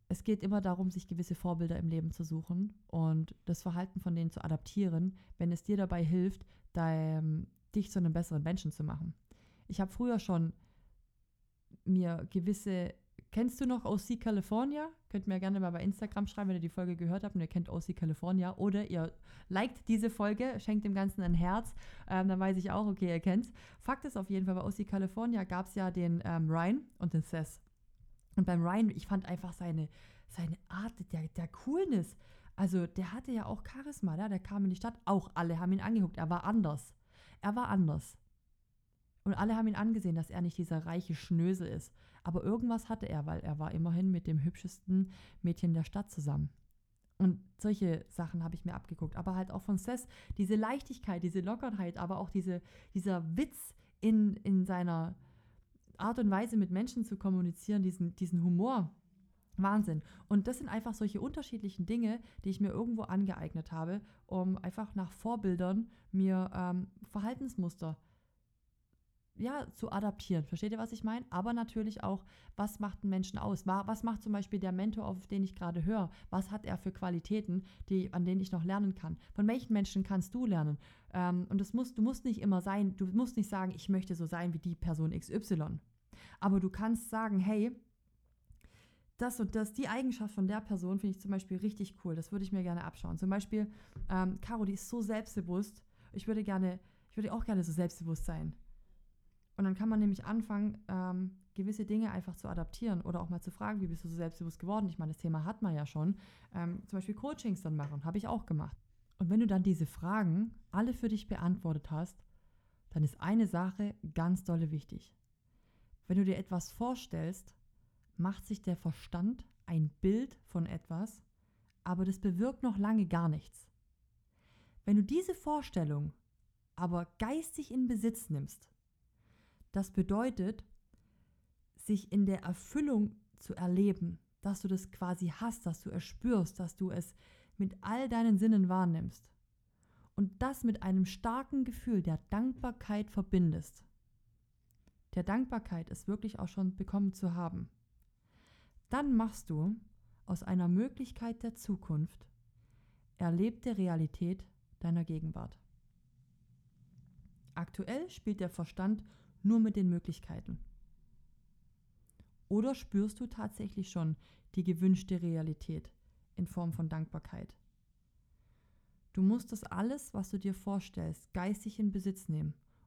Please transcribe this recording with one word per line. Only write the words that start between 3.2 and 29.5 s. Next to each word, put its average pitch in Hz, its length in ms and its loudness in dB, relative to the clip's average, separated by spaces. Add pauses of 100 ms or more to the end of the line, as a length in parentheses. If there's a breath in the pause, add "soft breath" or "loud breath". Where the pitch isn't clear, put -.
das 170 160 -2
Verhalten 180 380 -2
von 175 140 0
denen 165 160 2
zu - 140 -8
adaptieren, 175 760 0 (200 loud breath)
wenn 175 120 2
es 170 140 -2
dir 208 120 2
dabei 180 280 2
hilft, 180 420 2 (260 soft breath)
dein, 160 760 2 (260)
dich 208 160 0
zu - 80 0
einem 170 140 4
besseren 160 300 0
Menschen 160 280 0
zu 151 140 -4
machen. 160 300 -4 (520 soft breath)
Ich - 140 -4
habe 190 100 0
früher 240 280 2
schon 165 340 2 (1300 soft breath)
mir 180 460 2
gewisse, 185 640 0 (380)
kennst 247 280 0
du 269 60 0
noch 247 200 0
O 208 100 0
C 226 220 -2
California? 233 720 0 (200)
Könnt 196 180 -4
mir 185 140 0
gerne 190 180 0
mal 185 120 0
bei 170 120 -4
Instagram 202 440 -2
schreiben, 196 240 -2
wenn 185 60 2
ihr 175 40 -2
die 170 80 -2
Folge 180 280 -2
gehört 175 280 0
habt 208 100 -6
und 180 60 0
ihr 160 80 -2
kennt 175 220 -2
O 170 100 -4
C 175 140 -6
California. 175 600 0
Oder 202 340 0
ihr 165 220 -2 (360 loud breath)
liked 220 400 -2
diese 220 220 4
Folge, 220 500 0
schenkt 214 240 0
dem 202 100 0
Ganzen 196 280 0
ein 175 120 6
Herz. 180 400 4 (340 loud breath)
Ähm, 190 200 4
dann 185 100 2
weiß 190 200 4
ich 185 120 -2
auch, 208 160 2
okay, 190 220 2
ihr 170 120 2
kennt's. 196 300 4 (300 loud breath)
Fakt 262 240 -2
ist 277 140 -6
auf 190 100 -4
jeden 190 160 2
Fall, 185 100 2
bei 185 100 -2
O - 60 -2
C 202 140 -2
California 196 600 0
gab's 185 300 -4
ja 190 160 0
den, 175 340 2
ähm, 165 260 2
Ryan 175 320 2 (160)
und 175 160 0
den 156 80 4
Seth. - 380 -6 (760)
Und 185 100 6
beim 175 160 4
Ryan, 202 280 4
ich - 160 -6
fand 190 200 0
einfach 180 260 -6